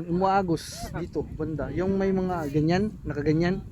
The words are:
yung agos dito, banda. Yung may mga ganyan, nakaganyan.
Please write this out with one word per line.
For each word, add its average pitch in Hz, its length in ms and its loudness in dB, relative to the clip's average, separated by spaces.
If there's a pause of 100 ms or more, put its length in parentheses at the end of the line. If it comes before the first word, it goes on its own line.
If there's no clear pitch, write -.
yung 180 160 2
agos 190 560 2 (160)
dito, 160 320 -4
banda. 147 480 -4
Yung 190 240 2
may 190 160 2
mga 180 340 0
ganyan, 165 540 2
nakaganyan. 156 680 0